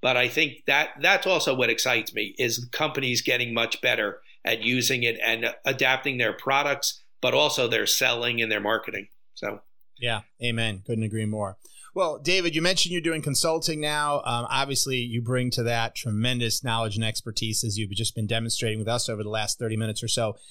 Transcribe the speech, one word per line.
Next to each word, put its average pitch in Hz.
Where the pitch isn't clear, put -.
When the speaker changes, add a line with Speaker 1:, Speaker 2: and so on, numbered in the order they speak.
Speaker 1:
But 127
I 123
think 147
that 147
that's 190
also 160
what 123
excites 117
me, 107
is 123
companies 131
getting 123
much 117
better 110
at 113
using 123
it 117
and 113
adapting 131
their 113
products, 139
but 123
also 139
their 110
selling 120
and 110
their 107
marketing. 104
So. 104
Speaker 2:
Yeah, 117
amen. 113
Couldn't 110
agree 107
more. 104
Well, 170
David, 170
you 160
mentioned 180
you're 170
doing 160
consulting 156
now. 147
Um, 120
obviously, 135
you 120
bring 127
to 123
that 117
tremendous 117
knowledge 113
and 113
expertise, 110
as 104
you've 104
just 110
been 107
demonstrating 113
with 104
us 117
over 107
the 104
last 107
thirty 110
minutes 110
or 117
so. 110